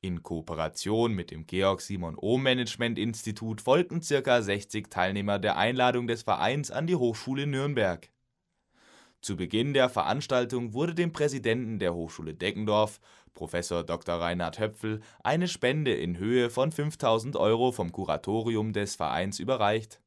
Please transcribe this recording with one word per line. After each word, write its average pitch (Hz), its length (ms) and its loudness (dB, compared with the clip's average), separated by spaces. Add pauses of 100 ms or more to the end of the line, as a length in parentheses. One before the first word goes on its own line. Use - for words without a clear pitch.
In 87 220 -4
Kooperation 82 920 -2
mit 90 160 -6
dem 80 160 -12
Georg 95 340 2
Simon 87 380 -6
Ohm 123 240 2
Management 120 560 0
Institut 110 640 -4
folgten 160 400 2
circa 127 400 2
sechzig 101 480 -4
Teilnehmer 98 480 0
der 98 180 2
Einladung 123 500 2
des 113 180 -2
Vereins 113 460 0
an 151 160 -4
die 175 100 2
Hochschule 135 500 0
Nürnberg. 135 640 0 (1120)
Zu 98 140 -4
Beginn 107 360 0
der 131 160 6
Veranstaltung 123 840 0
wurde 165 200 0
dem 170 200 0
Präsidenten 117 640 0
der 90 160 0
Hochschule 80 400 -8
Deggendorf, 104 680 0 (320)
Professor 87 500 -2
Doktor 85 380 -2
Reinhard 85 380 -2
Höpfel, 110 420 -4 (220)
eine 170 260 2
Spende 151 460 0
in 85 240 -2
Höhe 120 320 2
von 131 200 0
fünftausend 135 640 0
Euro 113 380 4
vom 90 180 -2
Kuratorium 107 840 -2
des 104 220 -2
Vereins 85 420 -2
überreicht. 110 680 0